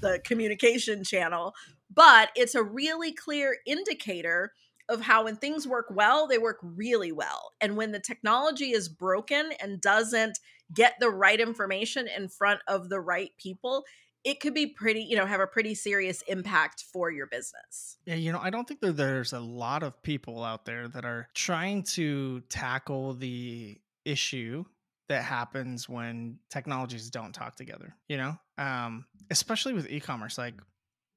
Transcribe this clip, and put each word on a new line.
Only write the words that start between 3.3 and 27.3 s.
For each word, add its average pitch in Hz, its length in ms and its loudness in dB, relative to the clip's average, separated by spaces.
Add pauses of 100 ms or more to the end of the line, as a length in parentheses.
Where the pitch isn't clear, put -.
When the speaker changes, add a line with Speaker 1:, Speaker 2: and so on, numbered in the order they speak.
Speaker 1:
indicator 202 880 -2 (340)
of 226 140 -2
how 226 220 6
when 220 120 -4
things 285 320 -4
work 240 220 -2
well, 233 380 6
they 254 100 4
work 220 240 0
really 185 500 -2
well. 101 480 -8
And 208 160 0
when 220 160 -2
the 208 80 -6
technology 262 680 0
is 208 180 0
broken 208 720 0
and 196 220 -8
doesn't 220 560 2 (340)
get 226 280 6
the 233 100 4
right 196 300 6
information 226 680 -2
in 190 220 -8
front 202 380 2
of 180 220 -2
the 190 100 -2
right 175 400 -2
people, 247 440 -6 (400)
it 277 160 -2
could 277 140 -2
be 294 140 0
pretty, 220 340 -2
you 214 160 -2
know, 190 80 4
have 196 140 0
a 190 80 2
pretty 220 260 -2
serious 196 540 -2
impact 185 560 -2 (100)
for 180 160 -2
your 139 160 -6
business. - 800 -12
Speaker 2:
Yeah, 170 80 -6
you 165 180 -2
know, 175 80 -4
I 185 120 -2
don't 240 160 -6
think 294 140 -12
that 175 140 0
there's 135 380 -2
a 120 60 -8
lot 120 420 -6
of 143 220 -8
people 123 400 -6
out 113 220 -8
there 120 240 -8
that 123 140 -12
are 117 300 -8
trying 185 480 -2 (120)
to 139 480 -2
tackle 131 720 -6
the 123 680 -10 (220)
issue 139 600 -4 (440)
that 135 140 -2
happens 123 680 -6
when 117 480 -8 (140)
technologies 123 580 -8
don't 110 240 -12